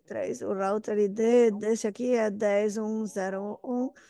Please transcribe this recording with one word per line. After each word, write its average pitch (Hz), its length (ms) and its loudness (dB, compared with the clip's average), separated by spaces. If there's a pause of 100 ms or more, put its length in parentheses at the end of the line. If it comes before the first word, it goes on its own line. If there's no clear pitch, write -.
três. 220 380 -4
O 208 100 -2
router 208 460 -2
I 208 80 4
D 226 420 4
desse 214 380 0
aqui 247 260 -2
é 220 160 2
dez 208 480 2
um 220 300 -2
zero 196 560 -6
um, 247 260 -2 (200)